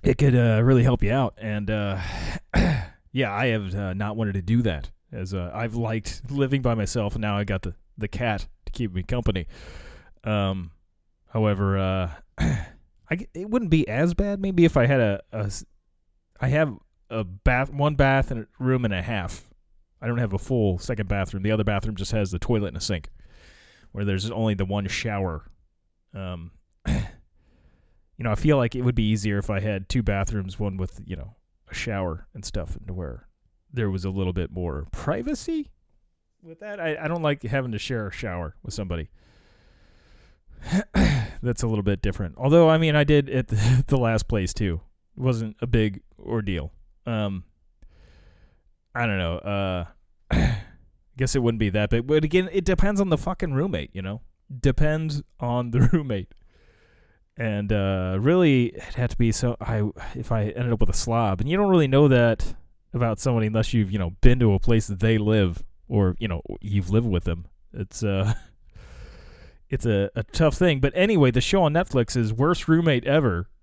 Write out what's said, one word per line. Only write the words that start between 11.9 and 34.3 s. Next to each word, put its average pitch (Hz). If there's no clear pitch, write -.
<clears throat> 139
I 160
g-, 190
it 190
wouldn't 220
be 160
as 160
bad 202
maybe 185
if 160
I 120
had 135
a, 101
a 110
s-, -
I 127
have 147
a 110
bath, 123
one 143
bath 135
and 135
a 107
room 127
and 104
a 90
half. 95
I 117
don't 120
have 104
a 95
full 104
second 107
bathroom. 98
The 104
other 107
bathroom 101
just 95
has 101
the 90
toilet 104
and -
a 90
sink, 87
where 101
there's 98
only 110
the 95
one 98
shower. 98
Um, 90
<clears throat> -
you -
know, 117
I 104
feel 151
like 120
it 123
would 123
be 110
easier 104
if -
I 98
had 98
two 123
bathrooms, 98
one 98
with, 92
you 90
know, 87
a -
shower 95
and 104
stuff, -
and -
to 90
where 78
there 113
was 95
a 95
little 92